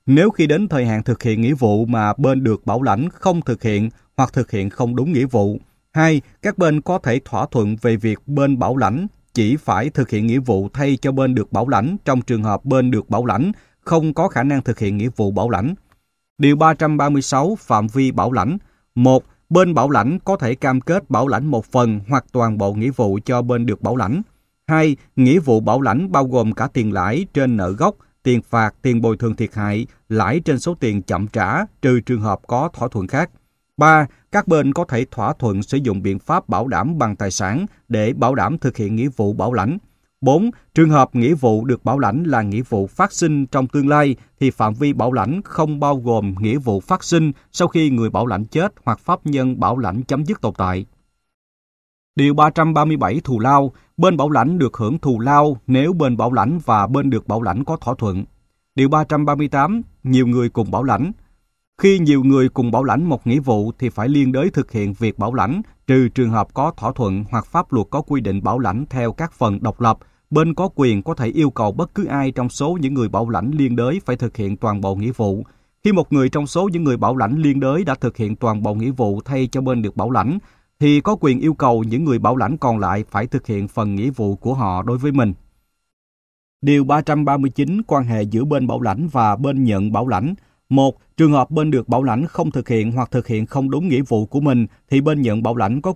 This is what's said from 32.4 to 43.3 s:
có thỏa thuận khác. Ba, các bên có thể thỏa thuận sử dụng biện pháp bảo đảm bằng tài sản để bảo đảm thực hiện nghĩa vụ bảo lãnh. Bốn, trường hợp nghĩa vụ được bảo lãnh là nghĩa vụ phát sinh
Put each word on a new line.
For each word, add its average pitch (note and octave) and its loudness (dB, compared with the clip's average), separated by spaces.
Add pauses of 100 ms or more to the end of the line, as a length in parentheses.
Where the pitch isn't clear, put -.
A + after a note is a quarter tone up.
có C3 -2
thỏa - -6
thuận F#2+ -6
khác. D3 -4 (460)
Ba, D3+ 6 (260)
các G3+ 0
bên D3 2
có E3+ -2
thể B2 -4
thỏa A2+ -4
thuận G2+ -2
sử - -4
dụng G#2 -2
biện G2 -2
pháp E3 -4
bảo G#2+ -2
đảm B2 -2
bằng A2 -2
tài G2+ -4
sản A2 -4 (220)
để A2 0
bảo C3+ 0
đảm B2+ -2
thực B2+ -4
hiện G#2+ -4
nghĩa B2 0
vụ G#2 0
bảo A#2 -2
lãnh. A#2+ 0 (420)
Bốn, F3 2 (240)
trường D#3+ 4
hợp C#3 4
nghĩa B2+ 2
vụ A2+ 2
được B2 -2
bảo C3 0
lãnh B2+ 0
là C3+ 0
nghĩa G#2 -2
vụ G2+ -2
phát F#3 -2
sinh D3 0